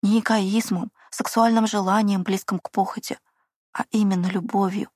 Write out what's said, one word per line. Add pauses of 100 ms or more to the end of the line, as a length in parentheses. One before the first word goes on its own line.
Не
эгоизмом, (200)
сексуальным
желанием,
близким
к
похоти — (540)
а
именно
любовью.